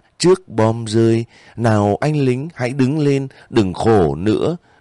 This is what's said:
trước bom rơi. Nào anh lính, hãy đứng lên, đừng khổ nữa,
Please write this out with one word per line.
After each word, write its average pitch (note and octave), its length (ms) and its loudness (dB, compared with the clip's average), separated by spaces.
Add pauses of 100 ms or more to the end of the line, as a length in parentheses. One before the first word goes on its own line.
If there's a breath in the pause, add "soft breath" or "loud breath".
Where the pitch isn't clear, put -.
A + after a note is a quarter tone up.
(180)
trước F#3 320 0
bom A2+ 360 0
rơi. A2+ 400 0 (300 loud breath)
Nào G#2+ 460 0
anh D3+ 140 -2
lính, C3+ 400 -2
hãy B2 140 -6
đứng C3+ 300 -2
lên, C#3 280 0 (220 loud breath)
đừng F#2+ 240 0
khổ F#2 420 2
nữa, G#2 420 -2 (240 soft breath)